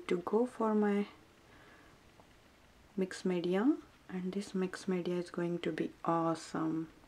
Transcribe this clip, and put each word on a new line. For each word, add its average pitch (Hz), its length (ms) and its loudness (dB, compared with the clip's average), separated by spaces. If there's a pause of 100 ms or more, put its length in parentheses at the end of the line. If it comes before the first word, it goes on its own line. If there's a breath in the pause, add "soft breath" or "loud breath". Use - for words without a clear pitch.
to 185 180 2
go 226 200 4
for 226 280 0
my 208 320 4 (1900 soft breath)
mixed 185 280 -4
media, 185 480 4 (360)
and 185 240 -4
this 202 200 -4
mixed 185 340 -2
media 180 280 0
is 175 140 -4
going 175 300 -2
to 170 120 -2
be 160 200 -2 (120)
awesome. 165 840 0 (200)